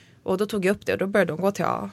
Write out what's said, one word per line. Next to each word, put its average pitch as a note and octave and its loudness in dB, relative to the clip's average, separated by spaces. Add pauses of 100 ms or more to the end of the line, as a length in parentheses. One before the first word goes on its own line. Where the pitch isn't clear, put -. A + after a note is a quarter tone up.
(240)
Och F#3+ 0
då G#3 0
tog G3+ -2
jag G3 4
upp - -14
det - 0
och - 0
då F#3+ -2
började G3 2
hon E3 -6
gå G3 2
till F#3 -2
A - -2